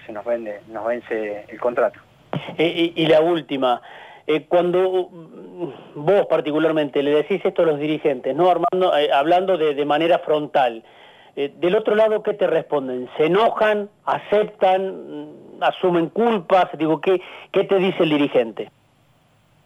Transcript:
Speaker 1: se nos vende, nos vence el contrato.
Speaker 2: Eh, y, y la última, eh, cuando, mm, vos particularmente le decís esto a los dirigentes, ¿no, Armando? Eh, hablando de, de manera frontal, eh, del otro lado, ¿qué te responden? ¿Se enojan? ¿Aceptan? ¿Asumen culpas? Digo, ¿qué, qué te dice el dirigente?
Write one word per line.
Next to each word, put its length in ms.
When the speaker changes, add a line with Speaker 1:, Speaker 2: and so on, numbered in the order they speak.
Speaker 1:
se 60
nos 140
vende, 420
nos 180
vence 640
el 120
contrato. 400
Speaker 2:
Eh, 380
y, 80
y 40
la 140
última, 600
eh, 220
cuando, 640
mm, 580
vos 320
particularmente 760
le 80
decís 320
esto 180
a 40
los 140
dirigentes, 560
¿no, 140
Armando? 480
Eh, 140
hablando 460
de, 180
de 100
manera 340
frontal, 640
eh, 220
del 180
otro 200
lado, 280
¿qué 100
te 140
responden? 680
¿Se 100
enojan? 600
¿Aceptan? 1300
¿Asumen 480
culpas? 580
Digo, 240
¿qué, 200
qué 140
te 120
dice 260
el 60
dirigente? 600